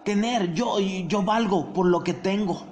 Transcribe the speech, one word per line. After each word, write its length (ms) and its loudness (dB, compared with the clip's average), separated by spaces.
Tener, 480 0
yo, 260 0
yo 440 -2
valgo 500 0
por 140 2
lo 180 4
que 80 0
tengo. 600 -2